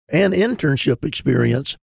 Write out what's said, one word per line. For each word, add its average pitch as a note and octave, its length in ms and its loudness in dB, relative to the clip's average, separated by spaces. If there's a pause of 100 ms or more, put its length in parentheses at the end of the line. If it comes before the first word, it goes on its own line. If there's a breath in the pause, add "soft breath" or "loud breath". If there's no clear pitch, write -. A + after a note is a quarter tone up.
and F#3+ 240 2
internship D#3+ 720 0
experience B2 720 -2 (140)